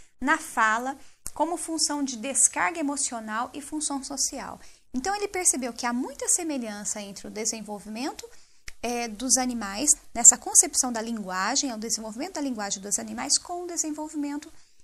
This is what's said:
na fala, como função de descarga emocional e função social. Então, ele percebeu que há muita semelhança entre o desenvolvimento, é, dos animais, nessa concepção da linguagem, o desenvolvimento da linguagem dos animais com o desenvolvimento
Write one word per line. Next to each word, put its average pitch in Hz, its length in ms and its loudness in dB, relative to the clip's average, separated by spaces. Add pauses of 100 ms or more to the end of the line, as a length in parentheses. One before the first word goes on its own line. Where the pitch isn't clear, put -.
(200)
na 294 160 4
fala, 247 640 2 (340)
como 320 240 0
função 302 460 0
de 262 140 -2
descarga 285 640 2
emocional 240 720 -2
e 285 60 -8
função 285 420 -4
social. 269 560 -4 (340)
Então, 359 220 0
ele 403 140 -2
percebeu 330 440 2
que 233 140 -4
há 240 60 2
muita 415 360 -2
semelhança 226 720 -2
entre 202 260 -10
o 208 40 -10
desenvolvimento, 220 1000 -6 (540)
é, 240 260 -2
dos 240 280 2
animais, 240 540 0 (240)
nessa 233 240 10
concepção 302 540 4
da 220 100 -2
linguagem, 226 720 0
o 214 60 -4
desenvolvimento 226 560 -4
da 311 60 -4
linguagem 214 400 -2
dos 202 180 0
animais 226 380 0
com 349 280 -4
o - 20 -6
desenvolvimento 302 840 -4 (320)